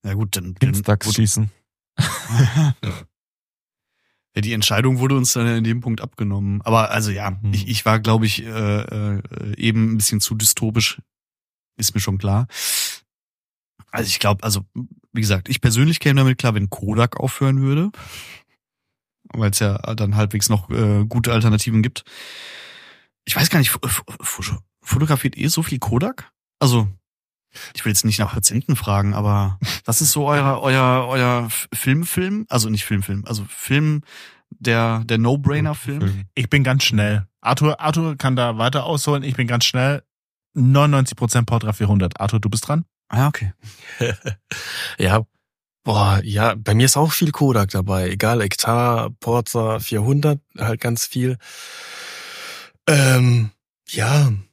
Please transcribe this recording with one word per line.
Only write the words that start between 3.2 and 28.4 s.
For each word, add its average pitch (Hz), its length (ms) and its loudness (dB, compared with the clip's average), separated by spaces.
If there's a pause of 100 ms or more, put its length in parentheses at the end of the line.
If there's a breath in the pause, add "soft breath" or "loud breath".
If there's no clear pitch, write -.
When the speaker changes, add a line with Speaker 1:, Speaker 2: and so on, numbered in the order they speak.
Speaker 2:
Ja, 110 60 -2
die 113 140 -2
Entscheidung 117 440 2
wurde 135 160 2
uns 127 200 2
dann 117 120 0
in 117 180 2
dem 117 180 0
Punkt 113 180 -4
abgenommen. 101 640 -4
Aber 110 280 2
also 104 200 -2
ja, 98 220 -4 (100)
Speaker 1:
Mhm. 104 100 0
Speaker 2:
ich, 98 160 -2
ich 117 160 -4
war, 110 160 4
glaub 110 220 2
ich, 104 200 -2
äh, 117 60 -12
äh, 104 760 -2 (360)
eben 113 340 2
ein 113 60 0
bisschen 104 220 0
zu - 140 -2
dystopisch. 110 680 0 (760)
Ist - 180 -4
mir 104 60 2
schon 95 180 -2
klar. 104 280 2 (1400 loud breath)
Also 110 180 -4
ich - 120 -2
glaub, 101 220 2
also, 101 220 -2 (480)
wie - 80 -4
gesagt, 107 300 -2
ich 127 100 -2
persönlich 131 400 2
käme 139 200 4
damit 131 180 4
klar, 117 160 0
wenn 101 160 0
Kodak 107 500 0
aufhören 135 400 0
würde. 147 300 0 (1400 loud breath)
Weil's 104 240 0
ja 101 180 0 (180)
dann 104 220 0
halbwegs 104 320 0
noch, 104 220 0
äh, 104 360 2
gute 117 280 0
Alternativen 110 480 2
gibt. - 220 -4 (1200 loud breath)
Ich - 100 -4
weiß 147 140 2
gar 160 80 4
nicht, 135 120 4
fo-, - 160 -4
fo-, - 160 -2 (400)
fo-, - 160 -6 (240)
fotografiert 139 540 0
ihr 156 140 -2
so 165 120 0
viel 135 160 -4
Kodak? 135 540 -2 (260)
Also, 120 300 4 (840 loud breath)
ich - 100 -10
will 107 80 0
jetzt - 140 0
nicht 104 120 2
nach 101 140 -2
Patienten - 440 0